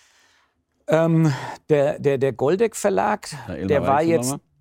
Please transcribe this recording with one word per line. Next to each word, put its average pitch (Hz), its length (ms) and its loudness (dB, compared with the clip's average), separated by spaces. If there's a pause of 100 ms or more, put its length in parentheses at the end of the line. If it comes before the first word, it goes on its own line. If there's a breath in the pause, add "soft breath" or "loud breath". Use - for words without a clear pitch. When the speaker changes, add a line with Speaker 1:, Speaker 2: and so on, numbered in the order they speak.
(880 soft breath)
Speaker 1:
Ähm, 160 440 4 (380 loud breath)
der, 147 300 2
der, 139 180 0
der 131 160 0
Goldeck 185 420 0
Verlag, 202 540 -2 (180)
Speaker 2:
Der 92 80 -10
Elmar 85 120 -6
Speaker 1:
der 143 140 2
war 87 140 -2
Speaker 2:
Weichselbaumer? 156 380 0
Speaker 1:
jetzt - 60 -10 (220)